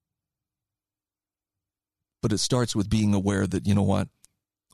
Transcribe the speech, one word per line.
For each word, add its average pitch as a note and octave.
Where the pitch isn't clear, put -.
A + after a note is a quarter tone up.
But G#2
it F#2+
starts B2
with G#2
being G#2+
aware G2
that, F#2
you G2+
know G2
what? G2